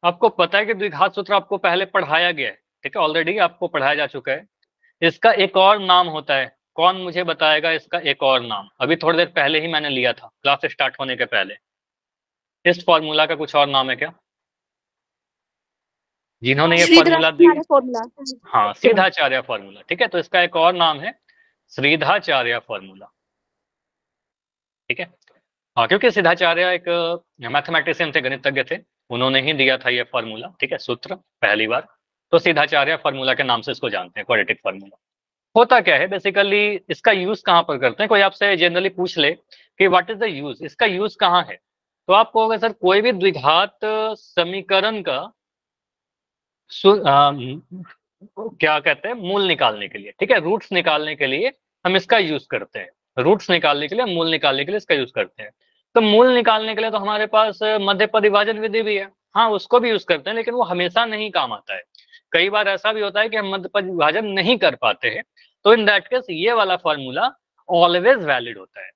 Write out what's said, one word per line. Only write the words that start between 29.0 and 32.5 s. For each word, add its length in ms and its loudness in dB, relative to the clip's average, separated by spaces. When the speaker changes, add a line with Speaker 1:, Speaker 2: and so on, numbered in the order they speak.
Speaker 1:
उन्होंने 320 0
ही 120 -2
दिया 240 2
था 120 -4
ये 120 -2
formula, 580 -8
ठीक 120 -6
है, 60 -8
सूत्र 360 -8
पहली 520 -2
बार। 200 -4
तो 60 6
सीधाचार्य 580 0